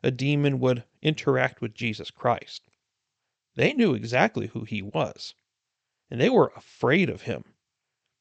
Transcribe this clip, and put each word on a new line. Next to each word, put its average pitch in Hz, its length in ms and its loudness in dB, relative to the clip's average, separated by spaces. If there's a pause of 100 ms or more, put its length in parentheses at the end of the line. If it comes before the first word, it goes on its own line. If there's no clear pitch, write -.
a 135 80 2
demon 139 480 0
would 123 260 0 (160)
interact 135 580 0
with 110 140 -6
Jesus 107 380 -6
Christ. - 580 -4 (880)
They 175 180 2
knew 226 200 2
exactly 120 540 0
who 113 160 -10
he 104 180 -8
was, - 540 -6 (760)
and 117 120 -4
they 196 80 6
were 220 260 4
afraid - 540 0
of 104 140 -8
him 104 200 -8 (760)